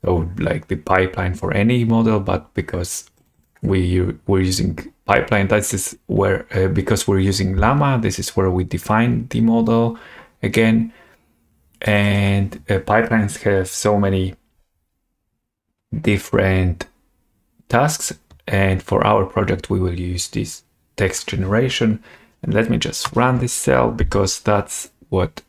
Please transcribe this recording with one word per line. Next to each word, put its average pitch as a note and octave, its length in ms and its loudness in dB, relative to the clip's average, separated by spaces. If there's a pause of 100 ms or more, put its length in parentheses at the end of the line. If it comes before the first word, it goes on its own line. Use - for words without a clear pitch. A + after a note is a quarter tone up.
So, E2+ 340 0
like, E2 300 -4
the F#2 80 -4
pipeline F#2 580 -2
for F#2+ 180 -6
any A#2 320 2
model, A2+ 360 2
but F#2+ 340 -4
because - 560 -6 (500)
we, F2+ 560 0 (120)
we're F#2+ 140 4
using F#2 500 -2 (140)
pipeline, G2+ 420 2
that's G#2+ 260 0
is - 320 -8
where, G2 480 0
uh, F#2+ 140 2
because G2+ 400 0
we're G2 100 4
using F#2+ 380 0
Llama, C3+ 440 2
this G#2 200 -2
is - 160 -6
where F#2+ 160 2
we F#2 100 0
define A2+ 640 0
the A#2 140 -4
model A2+ 580 2 (420)
again. A2+ 520 2 (920)
And, G2+ 880 0
uh, F#2+ 80 2
pipelines A2 640 2
have G2 240 2
so G#2 320 0
many F#2+ 380 0 (1600)
different F#2+ 960 0 (840)
tasks. C#3+ 440 0 (360)
And F#2+ 340 2
for - 240 2
our G#2+ 200 2
project, G2 440 -4
we G2 80 0
will F2+ 200 -2
use F2 300 -6
this - 360 -8 (320)
text - 320 -2
generation. A2 760 0 (400)
And - 100 -4
let A2+ 180 2
me A#2 80 0
just - 360 -6
run B2 240 2
this B2 140 -2
cell B2 400 2
because G2+ 480 0
that's - 500 -2 (200)
what - 380 -2